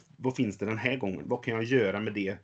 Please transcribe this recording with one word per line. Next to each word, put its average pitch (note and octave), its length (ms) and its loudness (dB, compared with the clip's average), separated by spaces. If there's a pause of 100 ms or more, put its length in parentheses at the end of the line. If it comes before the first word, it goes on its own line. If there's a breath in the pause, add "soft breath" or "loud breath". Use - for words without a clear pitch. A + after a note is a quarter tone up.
(180)
vad B2+ 180 -2
finns G#2+ 220 0
det G2+ 80 -4
den A2 120 -2
här B2 200 0
gången? F#2+ 280 -4
Vad A#2 180 -2
kan A#2 100 0
jag A2+ 100 0
göra A2+ 360 4
med G#2+ 140 -4
det G2+ 300 -2